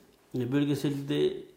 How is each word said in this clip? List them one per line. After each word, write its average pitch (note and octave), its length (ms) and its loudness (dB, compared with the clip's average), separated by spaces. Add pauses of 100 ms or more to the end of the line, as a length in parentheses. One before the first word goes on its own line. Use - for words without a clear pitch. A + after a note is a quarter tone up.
(400)
E, B2 120 -2
bölgesel C#3+ 400 2
ligde D3 420 0 (240)